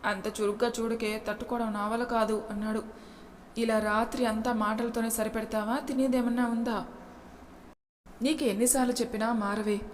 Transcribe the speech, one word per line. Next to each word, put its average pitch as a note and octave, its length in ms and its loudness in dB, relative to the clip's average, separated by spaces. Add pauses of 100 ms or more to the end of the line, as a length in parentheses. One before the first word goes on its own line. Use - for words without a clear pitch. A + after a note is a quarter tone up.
"అంత G#3 360 -2
చురుగ్గా G#3+ 400 2
చూడకే, A3 480 -2
తట్టుకోవడం A3+ 440 -2
నా G#3 160 -2
వల్ల A#3 160 0
కాదు," A3 460 2
అన్నాడు. G#3+ 320 -2 (760)
"ఇలా A3+ 200 2
రాత్రి A3+ 480 2
అంతా A3 260 2
మాటలతోనే A3+ 580 0
సరిపెడతావా? A3 680 0
తినేదేమన్నా B3+ 680 2
ఉందా?" A#3 380 0 (1400)
"నీకు D4 220 2
ఎన్నిసార్లు B3 480 4
చెప్పినా A#3 400 0
మారవే. G#3 440 0 (180)